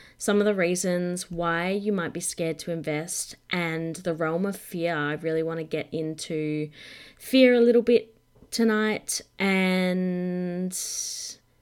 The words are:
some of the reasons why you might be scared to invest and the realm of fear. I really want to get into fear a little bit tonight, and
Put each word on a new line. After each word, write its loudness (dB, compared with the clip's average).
some 2
of 4
the 2
reasons -2
why -2
you -2
might -2
be -8
scared -4
to -8
invest -6
and -4
the -4
realm -2
of -4
fear. -4
I -2
really -2
want -4
to -6
get -6
into -4
fear 6
a 6
little 8
bit 2
tonight, 0
and 0